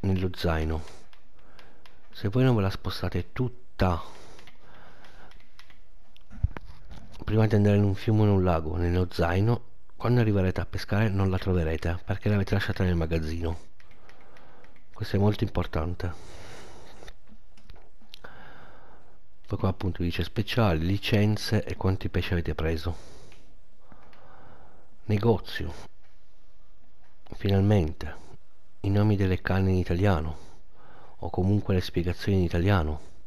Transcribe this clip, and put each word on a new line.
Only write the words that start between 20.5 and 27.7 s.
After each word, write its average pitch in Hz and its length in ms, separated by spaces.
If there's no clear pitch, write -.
licenze 104 760
e - 140
quanti 95 320
pesci - 240
avete 85 220
preso. 80 420
Negozio. 104 920
Finalmente 98 840